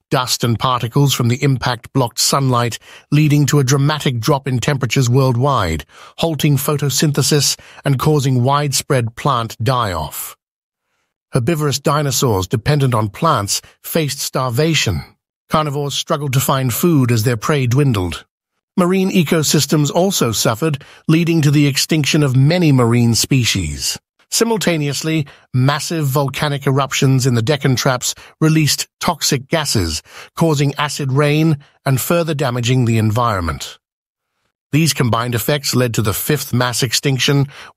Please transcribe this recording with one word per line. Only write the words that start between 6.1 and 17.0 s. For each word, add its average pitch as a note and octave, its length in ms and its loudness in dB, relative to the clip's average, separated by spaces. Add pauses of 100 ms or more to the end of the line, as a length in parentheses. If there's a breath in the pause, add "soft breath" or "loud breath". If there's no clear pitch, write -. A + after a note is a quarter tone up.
halting D3+ 380 0
photosynthesis C#3+ 1000 0 (280 loud breath)
and C3+ 160 0
causing C#3 420 2
widespread C#3 720 0
plant A#2+ 480 -2
die-off. G#2+ 720 -4 (960)
Herbivorous D3 460 0
dinosaurs C3+ 680 0
dependent C3+ 460 0
on G#2+ 160 0
plants B2 520 -2 (200 soft breath)
faced D3 380 -4
starvation. C3 800 -2 (460)
Carnivores D3 460 -2
struggled D3 380 -4
to C3 80 0
find C3 320 0
food C#3 400 2